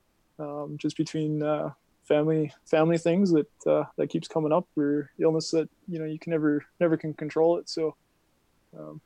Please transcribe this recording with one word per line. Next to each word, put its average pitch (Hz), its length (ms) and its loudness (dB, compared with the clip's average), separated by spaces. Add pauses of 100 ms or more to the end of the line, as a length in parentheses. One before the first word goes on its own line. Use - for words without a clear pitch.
(380)
Um, 147 400 -10
just 151 180 -4
between, 151 460 -2
uh, 151 280 -2 (340)
family, 156 460 2 (140)
family 165 320 4
things 175 360 2
that, 151 180 4 (160)
uh, 151 180 4 (140)
that 147 100 0
keeps 165 200 -6
coming 156 220 -2
up, 175 160 2 (120)
or 143 400 -2
illness 160 320 0
that, 160 180 0 (200)
you 170 100 -6
know, 156 80 -6
you 156 120 -8
can - 120 -10
never, 151 340 0 (160)
never 165 160 4
can 160 160 -8
control 160 460 0
it. - 100 -10
So, 160 280 -4 (800)
um, 156 280 -16